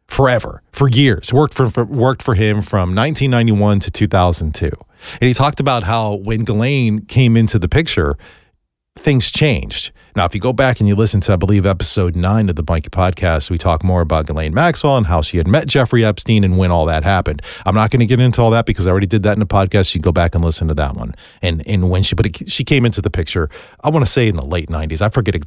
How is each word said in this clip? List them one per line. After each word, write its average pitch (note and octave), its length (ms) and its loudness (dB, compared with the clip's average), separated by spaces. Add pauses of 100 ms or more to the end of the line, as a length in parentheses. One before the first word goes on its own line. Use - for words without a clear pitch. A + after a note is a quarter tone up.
forever, B2 540 0 (100)
for C#3 160 0
years. B2 460 2
Worked C#3+ 200 2
for, B2+ 160 0
for, A#2+ 140 -2
worked B2+ 400 -2
for B2+ 100 0
him G#2 280 2
from F#2 320 -2
nineteen C3+ 380 0
ninety-one G#2 480 2
to F#2 120 -2
two G#2 160 0
thousand F2+ 480 0
two. D2+ 160 -4 (500)
And B2 60 4
he B2+ 60 2
talked C#3+ 260 0
about C3 240 0
how A2 320 -2
when G#2+ 280 -4
Ghislaine A2+ 640 0
came A#2+ 320 2
into A2 220 2
the F2 100 -2
picture, F#2+ 480 0 (800)
things C#3 320 0
changed. - 600 -2 (240)
Now, F#2+ 100 0
if F2 80 -4
you G2 80 -6
go A#2+ 120 0
back B2+ 260 0
and G#2+ 80 2
you G2+ 80 2
listen G2+ 260 2
to, G2+ 120 2
I - 20 2
believe, F#2+ 320 2
episode F2+ 480 -2
nine G2 340 0
of E2 60 -4
the D#2+ 120 -4
Monkey E2 220 -2
Podcast, F2+ 640 -2
we E2+ 80 -2
talk D#2+ 240 0
more F#2 180 2
about D#2+ 240 -2
Ghislaine D#2 300 -4
Maxwell D3 420 2
and A2 80 2
how D#2+ 160 2
she - 160 -4
had D#2+ 100 0
met D3+ 200 2
Jeffrey B2 360 2
Epstein G#2+ 400 2
and F#2 140 2
when F#2 140 2
all E2 160 2
that D#2+ 160 0
happened. F2 400 0 (220)
I'm F#2+ 100 0
not A2 160 2
gonna A#2+ 160 2
get A#2+ 120 2
into B2+ 220 2
all A2+ 100 4
that A2+ 140 2
because G2+ 220 -2
I F#2 40 4
already G2 160 2
did G2+ 160 0
that G#2 100 2
in G#2+ 60 -2
the G#2 60 0
podcast. G2 480 0
You E2+ 60 -4
can D#2 60 -4
go F2 80 2
back E2+ 200 0
and E2+ 100 0
listen D#2+ 260 0
to D#2 60 -2
that C#2 200 -4
one. A#1 180 -10 (280)
And, E2 260 -4
and F#2 220 0
when F#2 120 0
she, - 140 -2
but A2+ 120 0
it, - 220 -10
she - 140 -4
came C3 220 2
into G#2+ 160 -2
the G2 100 -4
picture, E2 380 -4 (320)
I D3 80 -2
wanna D3+ 160 2
say A2+ 240 2
in F#2 80 -2
the C#2+ 100 -10
late E2+ 220 -4
nineties. D#2+ 320 -6
I G#2+ 80 0
forget G#2+ 260 -2 (120)